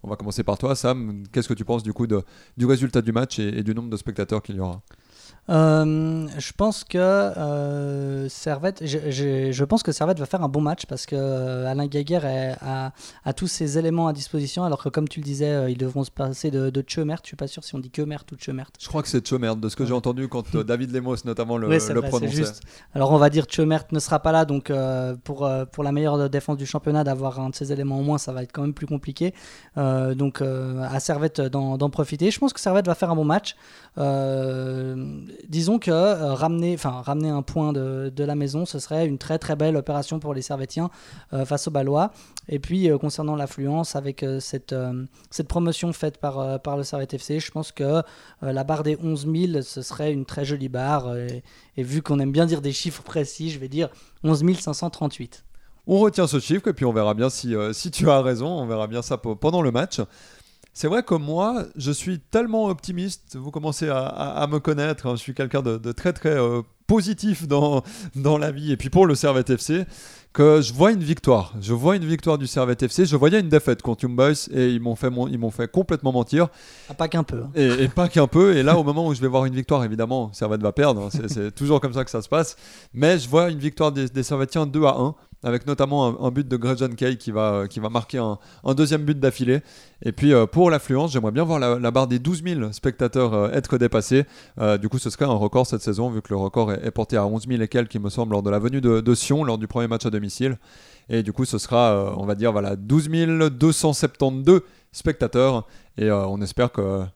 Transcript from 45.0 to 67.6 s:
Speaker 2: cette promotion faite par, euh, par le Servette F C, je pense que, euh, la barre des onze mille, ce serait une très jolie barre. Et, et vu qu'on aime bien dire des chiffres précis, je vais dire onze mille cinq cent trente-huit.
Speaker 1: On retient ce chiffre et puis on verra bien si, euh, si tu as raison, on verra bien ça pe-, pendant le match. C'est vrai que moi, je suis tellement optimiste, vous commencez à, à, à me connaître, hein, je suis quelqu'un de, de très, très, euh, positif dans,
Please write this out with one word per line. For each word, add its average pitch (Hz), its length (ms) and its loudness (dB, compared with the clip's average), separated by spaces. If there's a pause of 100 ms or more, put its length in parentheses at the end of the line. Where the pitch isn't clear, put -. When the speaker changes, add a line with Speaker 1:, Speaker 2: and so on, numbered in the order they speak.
Speaker 2:
cette 156 180 -6
promotion 170 440 -2
faite 151 260 -6
par, 139 200 -4
euh, 135 200 -4
par 143 180 -6
le 143 60 -4
Servette 139 340 -6
F 131 60 -10
C, 151 160 -4
je - 140 -8
pense 156 180 -8
que, - 140 -6
euh, 156 180 2 (400)
la 135 220 -4
barre 151 180 -2
des 151 200 0
onze 156 220 -2
mille, 160 380 0
ce 131 200 -12
serait 151 300 -4
une 135 120 -4
très 143 200 -6
jolie 135 240 -4
barre. 127 480 -2
Et, 123 280 -8 (320)
et 131 80 -4
vu 143 180 -2
qu'on 143 160 0
aime 135 140 0
bien 160 120 4
dire 160 160 0
des 139 120 -4
chiffres - 320 -8
précis, 156 460 -6
je 147 80 -10
vais 131 100 -12
dire 147 200 -2 (360)
onze 156 180 2
mille 175 180 2
cinq 151 140 -6
cent 170 160 -4
trente-huit. - 540 -8 (440)
Speaker 1:
On 190 120 4
retient 202 260 4
ce 143 140 2
chiffre 190 260 -2
et 202 60 2
puis 139 120 -2
on 120 80 4
verra 107 220 2
bien 123 160 2
si, 120 240 -4
euh, 107 180 -2
si 151 200 -8
tu 151 180 4
as 135 100 8
raison, 127 280 0
on 156 180 -4
verra 110 220 -2
bien 117 140 -6
ça - 160 -4
pe-, 110 180 -6
pendant 165 260 2
le 131 80 2
match. 127 300 -2 (760)
C'est 151 100 -2
vrai 233 140 0
que 180 120 0
moi, 170 480 -2 (140)
je 143 140 -4
suis 175 300 -4
tellement 220 460 0
optimiste, 180 680 -6
vous 135 160 -10
commencez 156 380 -4
à, 135 120 0
à, 143 420 -4
à 147 40 2
me 147 120 0
connaître, 147 480 0
hein, 123 60 0
je 117 80 -4
suis 135 120 -10
quelqu'un 135 300 -2
de, 113 160 0
de 113 120 -6
très, 180 220 -2
très, - 160 -2
euh, 120 320 2 (260)
positif 196 640 0
dans, 143 340 4 (320)